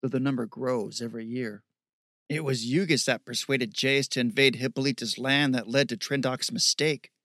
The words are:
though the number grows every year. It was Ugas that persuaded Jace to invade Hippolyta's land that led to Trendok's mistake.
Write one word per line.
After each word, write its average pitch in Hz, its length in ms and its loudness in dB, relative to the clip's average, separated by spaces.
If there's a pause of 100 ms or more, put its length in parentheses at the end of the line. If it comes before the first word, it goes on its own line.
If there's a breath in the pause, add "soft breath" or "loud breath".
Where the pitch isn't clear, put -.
though 131 80 -2
the 127 120 0
number 127 260 0
grows 120 560 -4
every 113 240 -8
year. 113 360 -6 (680)
It 156 160 -4
was 127 200 0
Ugas 151 400 2
that 123 200 0
persuaded 120 500 -2
Jace 139 360 2
to 131 100 -2
invade 123 360 4
Hippolyta's 127 600 -2
land 135 360 2
that 113 140 -2
led 131 220 4
to 120 60 -4
Trendok's 131 540 -2
mistake. - 600 0 (140)